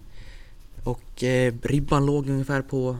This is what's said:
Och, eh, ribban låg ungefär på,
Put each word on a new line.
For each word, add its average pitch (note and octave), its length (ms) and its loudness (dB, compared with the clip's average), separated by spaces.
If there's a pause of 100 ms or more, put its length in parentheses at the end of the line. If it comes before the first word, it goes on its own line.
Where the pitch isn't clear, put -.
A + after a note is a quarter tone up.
(840)
Och, - 400 -4
eh, B2+ 380 4
ribban C#3+ 440 4
låg C#3+ 220 2
ungefär C3+ 340 0
på, B2+ 380 -2